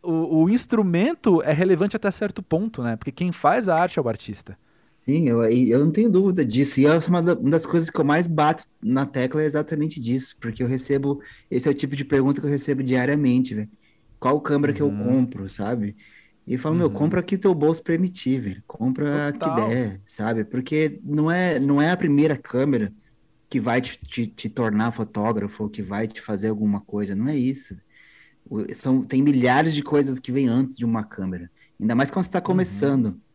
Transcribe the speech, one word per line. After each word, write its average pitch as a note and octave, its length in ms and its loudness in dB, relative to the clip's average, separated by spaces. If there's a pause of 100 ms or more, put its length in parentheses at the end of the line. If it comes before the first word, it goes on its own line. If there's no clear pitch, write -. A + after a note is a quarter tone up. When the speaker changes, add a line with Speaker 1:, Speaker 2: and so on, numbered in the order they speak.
Speaker 1:
o, E3 420 2
o F3+ 60 4
instrumento G#3+ 920 2
é D3+ 100 0
relevante F#3 440 2
até G3+ 140 -2
certo F#3 320 -6
ponto, F#3 400 -2
né? A#2 140 -2
Porque - 160 -10
quem F3 200 -4
faz G3 360 2
a E3 80 4
arte F3 220 0
é D3 40 0
o A#2+ 60 0
artista. G#2 500 -10 (480)
Speaker 2:
Sim, D3+ 200 2
eu, A#2 240 4
e B2 200 4
eu B2 140 4
não E3 60 4
tenho G#3+ 200 2
dúvida F#3 340 2
disso. B2+ 360 0
E C#3+ 60 6
essa D#3+ 220 4
é - 20 0
uma F3 120 4
da, E3+ 120 2
uma B2 160 0
das D#3+ 140 2
coisas E3 240 0
que - 100 -6
eu D3+ 60 2
mais D3+ 240 2
bato D#3 360 2 (180)
na C3 240 0
tecla C3+ 360 -2
é D#3 40 0
exatamente D3+ 540 -2
disso, B2+ 400 -4
porque A#2 220 -6
eu B2 40 0
recebo, C#3 560 -2 (280)
esse B2+ 160 -2
é D3 40 2
o C#3 40 2
tipo C#3 220 -4
de C3+ 80 -6
pergunta C#3 360 2
que D3 60 -6
eu C#3+ 40 0
recebo C#3 320 -2
diariamente, B2+ 720 2
velho. G#2+ 160 -6 (480)
"Qual C#3 220 2
câmera D3 340 0
que G2+ 80 -2
eu G#2+ 60 2
Speaker 1:
Uhum. G2+ 100 -2
Speaker 2:
compro", A#2 500 0
sabe? G#2 480 -4 (500)
E - 80 -2
eu B2+ 40 -4
falo, D#3 180 -2
"Meu, E3+ 120 2
Speaker 1:
Uhum. A2 40 0
Speaker 2:
compra D#3+ 280 0
a - 20 -6
que F#3 160 -2
teu F#3+ 160 4
bolso D#3 280 2
permitir, E3 580 -2
velho. G#2 260 -8
Compra C#3+ 600 -2
a D3 40 -4
que C#3+ 60 -8
Speaker 1:
Total. D#3+ 120 -2
Speaker 2:
der", A2+ 560 -2
sabe? A2 380 -4
Porque C#3+ 600 -2
não D3+ 260 0
é, F3 280 0
não C#3+ 220 2
é D#3 100 4
a F3+ 60 2
primeira D3 400 2
câmera B2 560 -2 (560)
que C3 120 -2
vai A#2+ 200 0
te, - 260 -12
te, A#2 200 -4
te - 240 -10
tornar A2+ 420 0
fotógrafo G#2+ 720 -4
ou G#2 60 -6
que G#2+ 120 -10
vai G2+ 260 -4
te - 120 -14
fazer G#2+ 280 -4
alguma G#2 340 0
coisa, G2+ 320 -6
não A2+ 140 -2
é D3+ 80 -2
isso. C3+ 400 -4 (720)
O, G#2+ 260 -8
são, C3 300 0
tem C3+ 180 0
milhares C#3+ 520 4
de D3 80 -2
coisas C#3 360 0
que B2+ 140 -8
vêm C3+ 160 2
antes C3 280 0
de A#2+ 80 -6
uma A2+ 200 0
câmera. F#2 460 -8 (300)
Ainda A2+ 140 0
mais C#3 160 2
quando F#3 140 -2
você - 80 -8
tá F3+ 120 0
Speaker 1:
Uhum. - 0 -
Speaker 2:
começando. C3 760 0 (140)